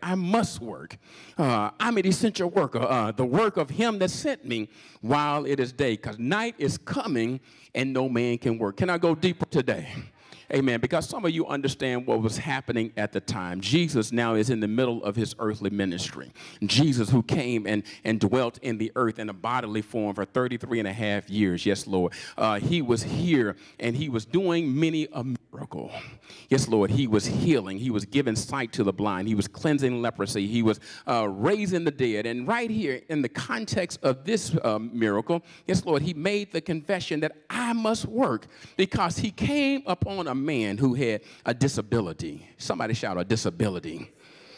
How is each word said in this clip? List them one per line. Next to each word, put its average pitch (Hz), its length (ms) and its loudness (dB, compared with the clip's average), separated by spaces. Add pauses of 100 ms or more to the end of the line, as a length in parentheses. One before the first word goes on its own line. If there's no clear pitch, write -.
"I 180 100 -2
must 190 480 0
work. 101 380 -12 (360)
Uh, 113 440 2
I'm 226 180 0
an 185 80 4
essential 190 460 2
worker, 139 320 2
uh, 120 280 2
the 127 140 0
work 190 320 2
of 147 140 0
him 220 260 0
that 185 140 0
sent - 340 -4
me 113 240 -4 (320)
while 147 440 2
it 135 140 0
is 123 120 -2
day, 123 260 0
'cause 107 220 -10
night 208 400 -2
is 139 180 0
coming 131 600 -2 (340)
and 131 180 0
no 131 160 0
man 120 300 2
can 117 220 0
work." 101 180 -2
Can 180 140 2
I 170 80 0
go 170 160 4
deeper 170 320 0
today? 127 400 0 (640)
Amen. 131 280 2
Because 156 280 0
some 226 160 -6
of 170 60 2
you 160 160 0
understand 135 580 -2
what 113 160 2
was 110 160 0
happening 123 580 -2
at 104 160 -2
the 101 80 -4
time. 92 400 -4
Jesus 123 520 2
now 117 240 2
is 110 160 2
in 113 80 0
the 107 80 0
middle 117 360 0
of 101 120 -4
his 110 240 -2
earthly 104 320 -2
ministry. 92 600 -4 (320)
Jesus 120 460 4
who 120 140 6
came 120 420 0
and, 104 160 0 (220)
and 110 160 2
dwelt 117 420 2
in 117 160 -4
the 110 180 -4
earth 117 220 0
in 104 120 -6
a 101 40 -8
bodily 110 480 -2
form 104 320 -2
for 101 120 -2
thirty-three 123 520 -2
and 104 100 0
a 95 60 -4
half 104 340 -2
years. 95 380 2
Yes, 98 220 0
Lord. 90 260 0 (240)
Uh, 107 220 2
he 165 240 0
was 120 180 2
here 135 540 2 (240)
and 117 160 -2
he 147 140 -2
was 113 160 -2
doing 170 540 0
many 156 340 0
a 135 100 -6
miracle. 123 680 -8 (580)
Yes, 131 180 6
Lord. 104 240 4
He 127 160 4
was 107 180 4
healing. 98 540 2
He 127 100 -2
was 104 160 0
giving 123 300 2
sight 120 380 -4
to 117 100 0
the 98 100 4
blind. 98 360 -2
He 107 60 2
was 101 120 2
cleansing 131 560 0
leprosy. 104 420 -2
He 117 160 2
was, 110 180 4 (280)
uh, 117 200 2
raising 175 560 0
the 156 80 0
dead. 117 360 0
And 123 200 -4
right 233 220 -2
here 190 400 -2
in 151 140 0
the 120 60 -2
context - 760 -4
of 135 220 0
this, 214 280 -2 (100)
uh, 107 140 2
miracle, 113 640 0 (260)
yes, 180 160 0
Lord, 147 200 2
he 175 100 -2
made 196 380 -2
the 165 100 -2
confession 160 600 -2
that 156 100 0 (180)
I 240 240 -2
must 226 320 0
work 214 420 0 (300)
because 185 400 2
he 220 140 0
came 277 560 2
upon 190 400 -2
a 127 60 -2 (100)
man 113 340 0
who 127 180 4
had 117 260 0 (240)
a 120 80 0
disability. 104 920 -2 (120)
Somebody 113 360 -2
shout, 104 240 -2
"A 90 60 0
disability." 92 880 -2 (460)